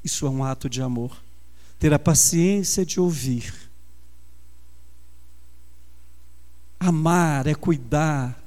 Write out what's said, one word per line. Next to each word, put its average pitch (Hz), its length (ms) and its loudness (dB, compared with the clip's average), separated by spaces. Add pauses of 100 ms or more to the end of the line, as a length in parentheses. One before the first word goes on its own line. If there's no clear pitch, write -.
Isso 151 240 -2
é - 20 2
um 135 140 0
ato 131 260 -2
de 127 140 -2
amor. 123 340 -2 (600)
Ter 156 120 6
a 147 60 8
paciência 175 880 4
de - 140 -2
ouvir. 135 520 2 (3250)
Amar 160 680 4
é 151 80 4
cuidar 143 920 2